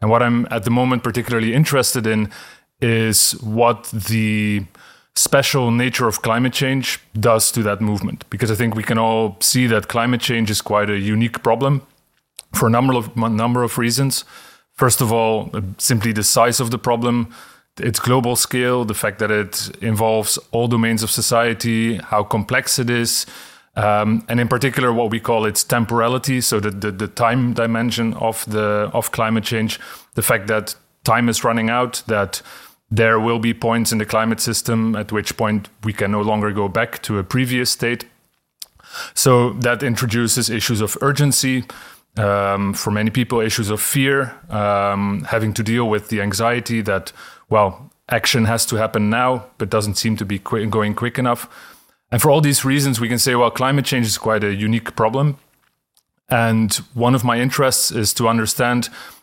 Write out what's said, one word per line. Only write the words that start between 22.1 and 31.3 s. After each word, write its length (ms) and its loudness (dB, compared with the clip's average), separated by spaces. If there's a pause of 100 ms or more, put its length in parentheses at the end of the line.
complex 560 -2
it 120 -2
is, 340 0 (500)
um, 540 2
and 100 0
in 100 0
particular 440 0
what 180 0
we 80 -2
call 280 0
its 180 -2
temporality, 800 0
so 180 0
the, 100 -2
the, 200 -6
the 180 -6
time 460 0
dimension 600 -2
of 320 -4
the, 460 0
of 200 -2
climate 320 0
change, 360 -2 (340)
the 80 -2
fact 240 0
that 280 -2 (300)
time 260 4